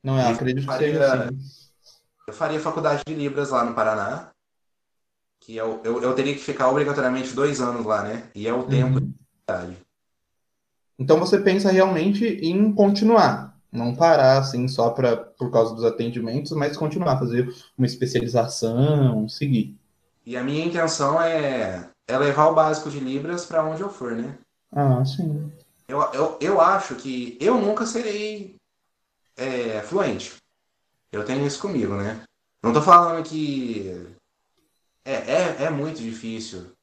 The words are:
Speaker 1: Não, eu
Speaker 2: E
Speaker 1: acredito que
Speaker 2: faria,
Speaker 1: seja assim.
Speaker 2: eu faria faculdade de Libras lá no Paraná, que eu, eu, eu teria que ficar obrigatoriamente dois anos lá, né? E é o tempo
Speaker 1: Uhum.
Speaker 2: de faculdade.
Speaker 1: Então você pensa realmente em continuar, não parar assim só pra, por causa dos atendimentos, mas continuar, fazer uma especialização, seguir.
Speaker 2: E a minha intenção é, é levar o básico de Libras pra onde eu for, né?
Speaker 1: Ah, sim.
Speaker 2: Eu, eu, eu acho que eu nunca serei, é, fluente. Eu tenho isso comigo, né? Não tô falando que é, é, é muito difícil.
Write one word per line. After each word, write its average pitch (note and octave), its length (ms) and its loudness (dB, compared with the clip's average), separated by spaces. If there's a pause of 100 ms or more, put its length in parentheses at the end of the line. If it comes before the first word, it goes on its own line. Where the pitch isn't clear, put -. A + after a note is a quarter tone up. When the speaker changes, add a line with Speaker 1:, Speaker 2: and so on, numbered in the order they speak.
Speaker 1:
Não, C3+ 160 0
eu A#2+ 100 4
Speaker 2:
E A#2 40 2
Speaker 1:
acredito B2+ 280 -2
que C3+ 40 -6
Speaker 2:
faria, D3 280 0
Speaker 1:
seja C3+ 320 2
assim. C3 140 -8 (880)
Speaker 2:
eu G#2+ 60 -14
faria D3+ 260 -2
faculdade D#3 460 -2
de D#3 80 -8
Libras C#3+ 380 -4
lá A#2+ 120 2
no A#2+ 120 -4
Paraná, A2 560 -2 (1080)
que A2+ 160 -18
eu, A2 280 -4
eu, A#2 180 -2
eu B2+ 140 0
teria C#3 180 0
que C#3+ 60 -8
ficar C3+ 300 0
obrigatoriamente C3+ 640 0
dois C3+ 280 0
anos A#2+ 240 -2
lá, G#2+ 180 0
né? A2+ 300 -8
E G#2 140 -6
é A#2 60 -2
o B2+ 100 -2
tempo C3 360 2
Speaker 1:
Uhum. C3+ 80 -4
Speaker 2:
de - 60 -10 (320)
faculdade. F2+ 320 -6 (1200)
Speaker 1:
Então D3+ 220 4
você F3+ 200 4
pensa G3 320 4
realmente F#3 540 4
em G3+ 480 2
continuar, G3+ 840 4 (140)
não A#2+ 240 -2
parar C#3+ 440 6
assim B2+ 280 -2
só A#2 240 0
pra, A#2+ 260 2
por - 340 -8
causa A2+ 220 2
dos A2+ 100 -6
atendimentos, A#2 680 -2
mas D3 260 -2
continuar, D3+ 400 -2
fazer B2 360 -2 (240)
uma B2+ 100 2
especialização, A#2+ 1400 0
seguir. C3 500 -2 (480)
Speaker 2:
E A#2+ 120 -10
a B2 60 -6
minha D3 220 -4
intenção D#3+ 540 0
é, C3 680 -2 (180)
é B2 100 -2
levar C#3+ 300 4
o D#3+ 60 4
básico D#3 380 0
de C#3 80 -8
Libras D3 460 -6
pra D#3+ 180 -2
onde D#3+ 180 -6
eu G3+ 80 -8
for, B2 220 -10
né? A#2+ 260 -8 (340)
Speaker 1:
Ah, C3+ 320 2
sim. D3+ 480 -4 (360)
Speaker 2:
Eu, C#3+ 140 -2 (120)
eu, D#3 260 -2
eu F3 220 2
acho F#3 340 2
que B2 460 -8
eu A3+ 180 4
nunca G#3+ 280 0
serei, G#3+ 680 -6 (800)
é, B2 460 -4
fluente. E3 540 -4 (760)
Eu G#2 140 -6
tenho C3+ 220 -2
isso C#3+ 120 -6
comigo, A#2+ 360 -4
né? G#2+ 260 -6 (400)
Não A#2 100 2
tô D3+ 100 4
falando E3+ 420 6
que A#2 840 -6 (960)
é, C3+ 100 -6
é, D3+ 500 -2
é D#3+ 60 -2
muito C#3+ 320 -6
difícil. A2+ 680 -12 (120)